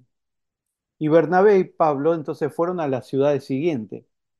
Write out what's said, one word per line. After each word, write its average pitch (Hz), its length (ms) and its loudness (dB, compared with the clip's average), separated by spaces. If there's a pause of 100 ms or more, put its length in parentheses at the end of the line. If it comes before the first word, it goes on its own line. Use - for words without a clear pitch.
(1000)
y 156 100 -2
Bernabé 180 500 4
y 185 60 2
Pablo 151 480 -2
entonces 151 400 -6
fueron 175 260 -4
a 156 80 -4
la 131 140 -4
ciudad 139 380 0
siguiente, 135 680 -6 (320)